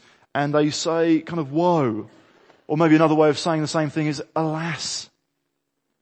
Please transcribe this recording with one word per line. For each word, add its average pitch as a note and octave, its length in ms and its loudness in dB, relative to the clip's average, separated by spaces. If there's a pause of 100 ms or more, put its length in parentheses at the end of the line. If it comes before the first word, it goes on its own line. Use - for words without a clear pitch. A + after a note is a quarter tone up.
(340)
and C#3+ 200 -2
they D3+ 160 2
say E3 500 0
kind E3 200 -8
of, C3+ 120 -8
"Woe." D3 560 0 (580)
Or D3+ 120 -4
maybe D#3+ 160 6
another D#3 200 4
way D#3 140 4
of C#3+ 100 0
saying D#3+ 220 -2
the D3+ 80 -4
same D#3 220 -2
thing D#3 160 -4
is, D3 160 -6 (120)
"Alas, D#3+ 760 -6 (920)